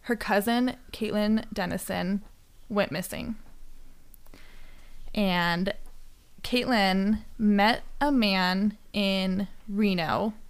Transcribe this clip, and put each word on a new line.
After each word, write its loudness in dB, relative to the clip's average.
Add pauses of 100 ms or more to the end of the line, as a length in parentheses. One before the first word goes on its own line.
her -2
cousin, 2 (160)
Caitlin 0
Dennison, -2 (480)
went 2
missing. -6 (1800)
And 2 (680)
Caitlin 2 (160)
met 4 (180)
a 4
man 4 (140)
in 0 (200)
Reno 2 (160)